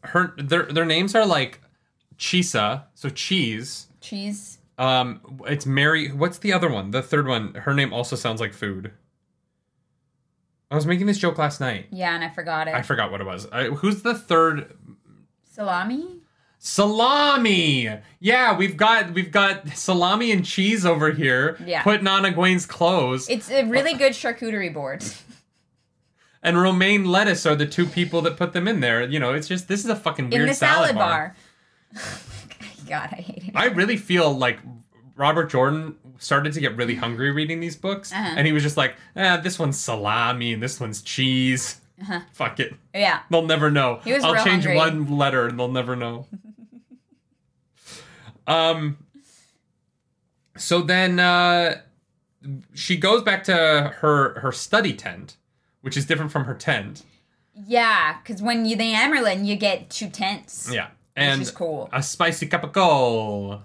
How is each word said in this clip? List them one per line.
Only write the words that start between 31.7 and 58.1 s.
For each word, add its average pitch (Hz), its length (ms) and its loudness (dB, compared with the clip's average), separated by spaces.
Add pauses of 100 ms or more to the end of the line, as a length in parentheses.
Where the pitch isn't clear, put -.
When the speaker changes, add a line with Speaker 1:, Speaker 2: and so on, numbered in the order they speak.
Speaker 2:
bar. 214 80 -14
<laughs> - 840 -16
God, 147 240 -6
I - 80 -12
hate 180 280 -14
it. - 60 -14
Speaker 1:
I 226 120 2
really 208 320 2
feel 175 380 2
like 123 220 0 (580)
Robert 147 340 2
Jordan 151 460 0 (220)
started 147 360 0
to 160 60 -4
get 123 160 -2
really 120 200 -2
hungry 123 340 -2
reading 156 300 -4
these 170 160 -8
books. 196 360 -8
Speaker 2:
Uh-huh. 208 240 -6
Speaker 1:
And 147 100 2
he 156 60 2
was 151 120 2
just 147 120 -2
like, 135 200 0 (180)
"Eh, 180 220 2
this 175 220 -4
one's 143 200 -2
salami 117 760 -2
and 110 100 -4
this - 180 -6
one's 110 220 -8
cheese. 131 800 -2 (200)
Speaker 2:
Uh-huh. 190 200 -8 (120)
Speaker 1:
Fuck - 260 -6
it. 127 160 -4 (180)
Speaker 2:
Yeah. 185 280 0 (100)
Speaker 1:
They'll 165 160 4
never 156 240 4
know. 131 320 2
Speaker 2:
He 226 100 -2
was 269 120 2
Speaker 1:
I'll - 100 4
Speaker 2:
real 220 100 2
Speaker 1:
change 185 200 4
Speaker 2:
hungry. 180 140 2
Speaker 1:
one 151 380 0
letter 131 300 2
and 120 120 -4
they'll 123 120 -2
never 127 240 -2
know." 120 380 -8
<laughs> 208 40 -16 (2000)
Um, 160 520 2 (1600)
so 175 260 0
then, 180 380 2
uh, 175 600 4 (920)
she - 220 -2
goes 202 260 2
back 190 220 0
to 160 560 4
her, 143 400 2
her 131 120 -2
study 208 420 0
tent, - 420 -14 (440)
which 143 160 -6
is 139 100 0
different 151 260 -2
from 139 120 0
her 127 100 -6
tent. 104 500 -4 (500)
Speaker 2:
Yeah, 208 680 2